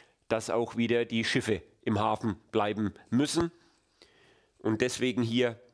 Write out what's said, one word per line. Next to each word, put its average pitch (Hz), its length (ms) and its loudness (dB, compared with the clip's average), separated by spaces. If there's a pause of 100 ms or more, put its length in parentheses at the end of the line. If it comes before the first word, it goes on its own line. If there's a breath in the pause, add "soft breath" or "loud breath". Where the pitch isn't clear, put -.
(280 loud breath)
dass 113 220 -2
auch 113 260 -2
wieder 117 300 2
die 113 180 -2
Schiffe 113 380 0 (220)
im 110 140 0
Hafen 110 380 -2 (160)
bleiben 104 420 0 (160 loud breath)
müssen. 147 400 0 (1080 soft breath)
Und 110 240 0
deswegen 123 400 0
hier 117 400 0 (120)